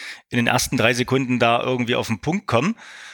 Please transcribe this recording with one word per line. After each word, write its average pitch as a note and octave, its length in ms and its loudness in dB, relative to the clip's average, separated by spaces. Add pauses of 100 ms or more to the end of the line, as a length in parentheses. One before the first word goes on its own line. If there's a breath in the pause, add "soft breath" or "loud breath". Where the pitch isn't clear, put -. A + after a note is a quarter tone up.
(280 loud breath)
in A#2+ 80 -4
den A#2+ 120 2
ersten - 280 0
drei A#2 180 4
Sekunden B2 440 0
da A#2+ 240 4
irgendwie B2 320 0
auf A#2+ 140 -2
den A2+ 120 -2
Punkt F3+ 280 -4
kommen. C#3 260 2 (400 loud breath)